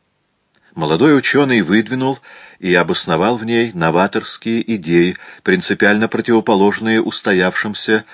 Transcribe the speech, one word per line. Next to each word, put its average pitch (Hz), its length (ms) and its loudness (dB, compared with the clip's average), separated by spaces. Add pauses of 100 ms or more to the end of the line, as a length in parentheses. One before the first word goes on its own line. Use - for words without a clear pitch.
(720)
Молодой 85 440 2
учёный 127 440 2
выдвинул 113 580 -2 (400)
и 90 140 -2
обосновал 87 600 0
в 110 80 -8
ней 117 300 -2
новаторские 101 1000 -2
идеи, 87 420 0 (260)
принципиально 101 640 0
противоположные 110 920 0
устоявшимся 104 1120 -2